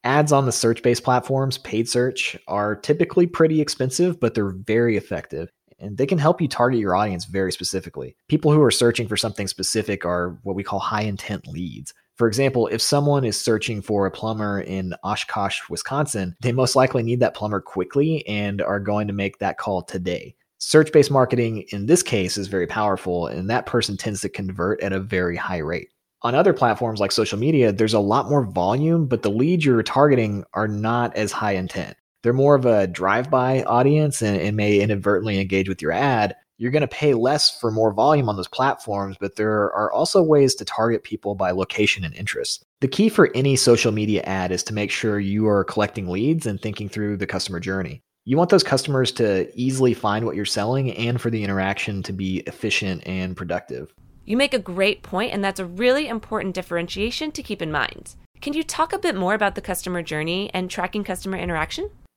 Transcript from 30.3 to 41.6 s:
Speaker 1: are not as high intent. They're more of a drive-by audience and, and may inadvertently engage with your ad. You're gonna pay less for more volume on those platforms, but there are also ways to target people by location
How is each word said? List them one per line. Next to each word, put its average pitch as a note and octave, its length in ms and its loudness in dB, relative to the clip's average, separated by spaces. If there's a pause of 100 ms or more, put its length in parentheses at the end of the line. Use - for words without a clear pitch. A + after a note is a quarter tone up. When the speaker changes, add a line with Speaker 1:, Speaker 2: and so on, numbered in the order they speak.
Speaker 1:
are G#2+ 120 0
not A2+ 480 -2
as G#2 160 -2
high G#2+ 200 -2
intent. F#2 440 -4 (280)
They're A#2+ 100 2
more C#3 220 6
of B2+ 100 2
a G#2+ 220 4
drive-by B2+ 760 0
audience C#3 580 2
and, G2+ 180 0
and G#2+ 160 -2
may G#2 220 4
inadvertently G2+ 600 0
engage F#2+ 300 0
with F#2 140 -6
your D2 80 0
ad. A2 440 0 (220)
You're B2 140 -4
gonna D3 160 0
pay D3 260 0
less B2+ 460 2
for A#2 100 0
more A2 240 6
volume C3+ 340 4
on G#2+ 80 0
those F#2 120 -6
platforms, G2+ 720 -2
but G2 160 -6
there G#2+ 360 2
are G#2 220 0
also E3 300 4
ways C#3+ 320 6
to G#2 100 -10
target A2+ 380 0
people G2+ 320 -6
by F#2 160 0
location F#2+ 520 0